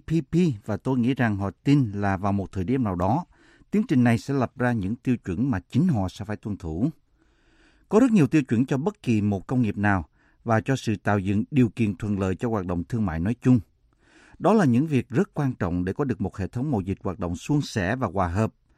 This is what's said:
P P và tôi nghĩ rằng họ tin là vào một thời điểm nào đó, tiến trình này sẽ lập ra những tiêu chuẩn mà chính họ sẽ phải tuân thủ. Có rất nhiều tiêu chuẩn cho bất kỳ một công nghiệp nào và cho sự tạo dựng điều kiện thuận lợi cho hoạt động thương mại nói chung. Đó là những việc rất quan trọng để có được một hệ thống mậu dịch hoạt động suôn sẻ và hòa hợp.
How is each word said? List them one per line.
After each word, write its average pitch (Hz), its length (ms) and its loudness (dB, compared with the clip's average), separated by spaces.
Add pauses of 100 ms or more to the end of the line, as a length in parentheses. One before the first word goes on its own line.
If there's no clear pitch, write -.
P - 40 -8 (220)
P 160 40 0 (300)
và 104 100 -4
tôi 131 220 -2
nghĩ 123 160 2
rằng 117 220 0
họ 98 140 -4 (140)
tin 135 300 4
là 101 220 0
vào 98 160 -2
một 98 200 -2
thời 95 120 -4
điểm 127 200 -2
nào 98 100 -2
đó, 104 300 0 (460)
tiến 208 180 2
trình 127 160 4
này 117 140 4
sẽ 139 160 -6
lập 127 240 -2
ra 123 140 0
những 107 240 -4
tiêu 127 200 -2
chuẩn 101 340 -4
mà 95 100 -2
chính 156 280 0
họ 101 200 0
sẽ - 160 -12
phải 104 120 -8
tuân 104 200 -8
thủ. 90 340 -4 (960)
Có 202 120 4
rất 262 100 4
nhiều 185 160 6
tiêu 156 160 2
chuẩn 127 240 0
cho 143 100 -2
bất 170 260 -4
kỳ 110 180 2
một 101 260 -2
công 127 160 0
nghiệp 104 140 -2
nào 101 280 0 (400)
và 110 160 2
cho 135 160 -2
sự 110 260 -2
tạo 104 160 0
dựng 98 320 0
điều 127 180 4
kiện 104 280 -2
thuận 104 220 -4
lợi 95 160 0
cho 123 140 -4
hoạt 104 180 -4
động 87 180 -2
thương 110 220 -2
mại 82 140 -4
nói 101 220 -2
chung. 127 180 6 (760)
Đó 170 140 4
là 220 120 6
những 127 220 4
việc 139 220 0
rất 165 260 -2
quan 135 200 -2
trọng 90 300 -2
để 92 80 -2
có 147 120 -2
được 123 160 -4
một 95 160 -4
hệ 95 100 -4
thống 135 240 -6
mậu 113 100 0
dịch 90 220 -4
hoạt 92 160 -6
động 87 180 -4
suôn 147 240 -2
sẻ 110 360 -2
và 127 100 -4
hòa 90 220 0
hợp. 107 260 0 (240)